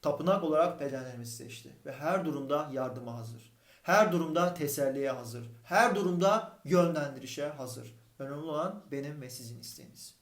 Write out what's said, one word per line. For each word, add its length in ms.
Tapınak 420
olarak 360
bedenlerimizi 560
seçti. 400
Ve 60
her 320
durumda 480
yardıma 420
hazır. 380
Her 300
durumda 420
teselliye 560
hazır. 400
Her 300
durumda 680
yönlendirişe 840
hazır. 480
Önemli 180
olan 540
benim 320
ve 80
sizin 300
isteğiniz. 600